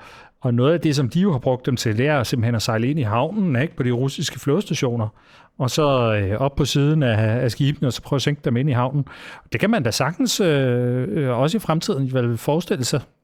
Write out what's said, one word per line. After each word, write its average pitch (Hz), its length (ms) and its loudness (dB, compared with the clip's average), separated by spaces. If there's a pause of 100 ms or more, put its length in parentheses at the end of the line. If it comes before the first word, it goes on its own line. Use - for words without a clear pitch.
(420)
og 123 120 0
noget 127 200 4
af 170 80 0
det, 156 140 2
som 135 140 0
de 165 100 0
jo 196 120 2
har 131 80 0
brugt 127 260 -2
dem 131 100 0
til, 110 220 -2
det 127 100 2
er 147 160 2
simpelthen 117 320 0
at 110 60 -2
sejle 117 280 0
ind 156 100 -2
i 139 40 0
havnen, 135 580 0
ikke? 160 140 -4
På - 80 0
de 123 80 4
russiske 135 480 -2
flådestationer, 139 680 0 (500)
og 127 120 0
så, 131 440 2
øh, 98 280 0
op 139 140 0
på 147 100 2
siden 147 380 2
af, 113 400 2
af 123 80 0
skibene, 143 360 0
og 120 60 0
så - 80 -10
prøve - 160 -2
at 123 40 0
sænke 147 240 -2
dem 120 120 0
ind 139 120 0
i 139 40 0
havnen. 131 320 0 (460)
Det 113 80 -4
kan 190 100 2
man 220 140 2
da 113 80 0
sagtens, 165 480 -2
øh, 127 680 2
øh, 135 300 -2
også 156 180 2
i - 20 -2
fremtiden 143 540 -2
vel 120 240 0
forestille 151 460 -2
sig, 123 180 -2 (220)